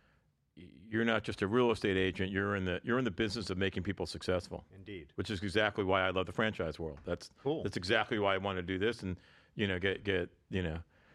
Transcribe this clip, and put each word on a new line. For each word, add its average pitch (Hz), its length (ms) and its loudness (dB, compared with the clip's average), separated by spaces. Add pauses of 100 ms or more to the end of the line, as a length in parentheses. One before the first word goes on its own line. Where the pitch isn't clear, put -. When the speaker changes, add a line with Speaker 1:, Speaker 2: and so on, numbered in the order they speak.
(880)
Speaker 1:
you're 110 160 0
not 113 200 2
just - 180 -6
a 101 40 4
real 117 240 4
estate 104 260 2
agent. 92 340 2
You're 101 260 0
in 95 80 -2
the, 87 200 0
you're 123 140 2
in 131 60 0
the 113 60 0
business 104 400 -2
of 92 80 -2
making 95 240 0
people 87 240 -4
successful. - 580 -4 (100)
Speaker 2:
Indeed. 95 420 -14
Speaker 1:
Which 101 140 -4
is 98 120 -4
exactly 104 420 2
why 95 180 4
I 92 80 4
love 90 160 0
the 95 60 -8
franchise 95 460 -2
world. 78 260 -8
That's 87 260 -4 (120)
Speaker 2:
Cool. 151 200 -2
Speaker 1:
that's 107 140 -4
exactly 107 420 2
why 98 160 4
I 98 40 2
wanna 95 240 -2
do 92 160 -2
this 113 240 0
and, 92 140 -4 (380)
you 107 120 0
know, 92 120 0
get, 92 260 -2
get, 92 260 0 (200)
you 95 120 0
know, 82 160 -2 (360)